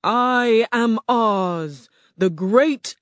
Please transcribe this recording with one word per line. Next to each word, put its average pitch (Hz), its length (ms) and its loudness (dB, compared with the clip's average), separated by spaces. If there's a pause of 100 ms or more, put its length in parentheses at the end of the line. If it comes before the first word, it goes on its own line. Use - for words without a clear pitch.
I 240 720 2
am 233 260 0 (100)
Oz, 185 800 -2 (280)
the 185 140 0
Great 220 720 0